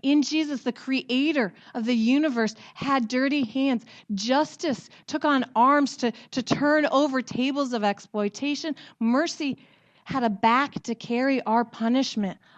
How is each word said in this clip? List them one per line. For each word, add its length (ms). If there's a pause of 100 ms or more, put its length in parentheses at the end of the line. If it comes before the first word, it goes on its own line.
In 200
Jesus, 420
the 80
creator 840 (180)
of 120
the 120
universe 600 (180)
had 320
dirty 380
hands. 400 (280)
Justice 760 (160)
took 180
on 300
arms 440
to, 140 (200)
to 100
turn 440
over 360
tables 500
of 120
exploitation. 880 (240)
Mercy 580 (480)
had 200
a 60
back 420 (100)
to 120
carry 480
our 240
punishment 720 (180)